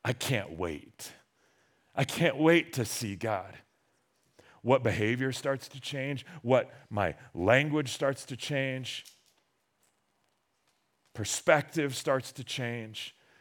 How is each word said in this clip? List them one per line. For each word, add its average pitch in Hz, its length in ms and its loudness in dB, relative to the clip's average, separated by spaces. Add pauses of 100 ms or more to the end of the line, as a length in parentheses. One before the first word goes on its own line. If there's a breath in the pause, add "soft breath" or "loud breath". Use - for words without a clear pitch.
I 110 80 2
can't 110 440 -2
wait. - 560 -6 (840 soft breath)
I 135 80 2
can't 160 320 2
wait 160 380 4
to 127 100 0
see 101 320 -4
God. 98 400 -4 (1040 soft breath)
What 127 200 4
behavior 117 500 0
starts 139 360 -4
to 135 120 -16
change, 139 440 -6 (180 loud breath)
what 120 300 4 (180 loud breath)
my 98 260 0 (180 loud breath)
language 135 580 4
starts 139 340 -2
to 127 100 -10
change, 131 680 -6 (2000)
perspective 143 840 2
starts 131 360 -2
to 127 120 -12
change 117 720 -8 (240 soft breath)